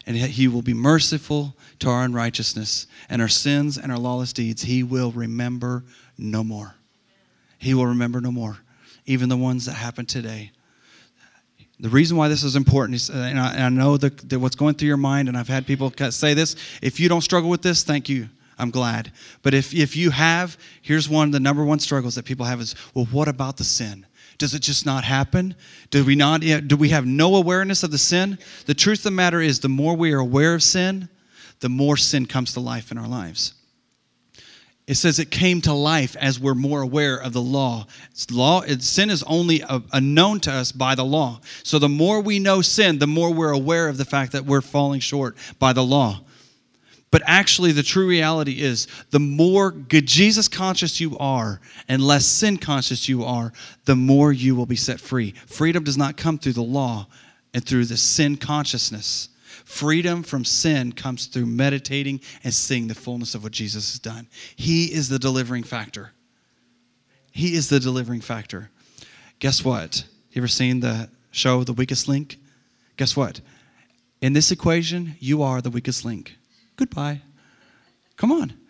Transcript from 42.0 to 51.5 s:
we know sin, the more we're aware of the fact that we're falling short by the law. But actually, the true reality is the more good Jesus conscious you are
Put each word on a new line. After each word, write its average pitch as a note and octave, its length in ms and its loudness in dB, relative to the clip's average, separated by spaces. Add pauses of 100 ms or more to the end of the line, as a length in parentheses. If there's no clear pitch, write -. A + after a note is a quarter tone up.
we G3+ 180 0
know G3 220 4
sin, F3+ 360 4
the C#3+ 80 2
more E3 280 2
we're D#3+ 180 0
aware D#3 380 2
of C3+ 80 -6
the C3+ 80 -2
fact C3+ 260 -2
that C#3 140 -6
we're C#3 160 2
falling C#3 400 0
short C3+ 340 -4 (240)
by C3 140 6
the C3 100 4
law. B2 380 2 (920)
But D#3+ 140 4
actually, F3+ 480 4
the C#3+ 100 2
true F#3+ 240 2
reality D#3 540 0
is B2+ 260 -2 (240)
the D3 80 6
more F3 520 4
good D3 340 2
Jesus G3+ 420 4
conscious F#3 540 -2
you D#3+ 160 -6
are B2 420 -2 (300)